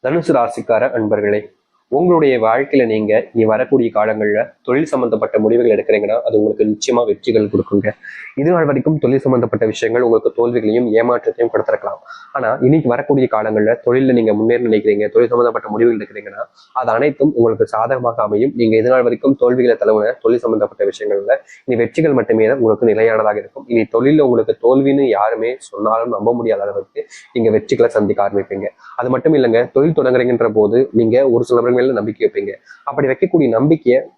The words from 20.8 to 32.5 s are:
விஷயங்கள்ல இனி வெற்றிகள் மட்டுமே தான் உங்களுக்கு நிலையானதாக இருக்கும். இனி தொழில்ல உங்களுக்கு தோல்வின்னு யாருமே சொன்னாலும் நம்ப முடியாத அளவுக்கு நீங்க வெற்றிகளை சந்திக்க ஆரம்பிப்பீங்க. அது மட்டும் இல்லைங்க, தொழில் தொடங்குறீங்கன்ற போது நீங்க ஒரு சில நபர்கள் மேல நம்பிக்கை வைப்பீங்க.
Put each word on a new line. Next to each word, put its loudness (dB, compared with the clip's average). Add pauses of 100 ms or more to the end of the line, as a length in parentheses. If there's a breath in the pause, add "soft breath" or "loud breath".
விஷயங்கள்ல -2 (300 loud breath)
இனி 0
வெற்றிகள் 0
மட்டுமே 2
தான் 0
உங்களுக்கு 2
நிலையானதாக 0
இருக்கும். -20
இனி 0 (120)
தொழில்ல 4
உங்களுக்கு 0 (100)
தோல்வின்னு 2
யாருமே 0 (160)
சொன்னாலும் -4
நம்ப -2
முடியாத -2
அளவுக்கு -10 (320 loud breath)
நீங்க 2
வெற்றிகளை 0
சந்திக்க 0
ஆரம்பிப்பீங்க. -6 (300 loud breath)
அது -4
மட்டும் 0
இல்லைங்க, 2 (160)
தொழில் 2
தொடங்குறீங்கன்ற 0
போது 2 (140)
நீங்க 2 (120)
ஒரு 2
சில 0
நபர்கள் 0
மேல 0
நம்பிக்கை -6
வைப்பீங்க. -2 (360 loud breath)